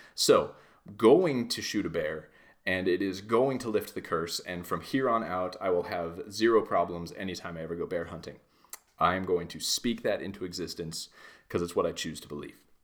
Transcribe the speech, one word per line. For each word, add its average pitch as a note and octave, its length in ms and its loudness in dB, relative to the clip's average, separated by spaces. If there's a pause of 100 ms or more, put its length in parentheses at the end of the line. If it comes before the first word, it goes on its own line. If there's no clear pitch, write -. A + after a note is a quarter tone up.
(160)
So, F2+ 400 4 (400)
going B2+ 520 6
to - 140 -4
shoot G2 240 -2
a - 20 -2
bear, D#2+ 420 -4 (360)
and F#2 220 2
it F2+ 120 4
is F#2+ 200 -2
going A#2+ 380 2
to B2 100 -8
lift G#2+ 260 -2
the F#2+ 60 -6
curse, E2+ 400 -2
and F2 260 -8
from E2+ 140 -4
here C3 280 0
on A2+ 140 2
out, F2+ 380 -4
I F#2+ 100 0
will F2 140 2
have F2 480 -6
zero A2 300 6
problems F2 540 -2
anytime F2+ 400 -8
I D#2+ 60 -8
ever E2 140 -6
go E2+ 100 -4
bear E2 200 -4
hunting. D#2+ 320 -12 (600)
I F2 160 4
am F#2 100 -2
going F2 240 2
to D#2 120 -12
speak - 420 -2
that G#2 180 0
into F#2+ 240 -8
existence E2 640 -8 (380)
'cause F2 140 0
it's E2+ 140 -2
what F2 100 4
I E2 60 -2
choose D#2+ 280 -6
to - 80 -18
believe. D2 300 -10 (260)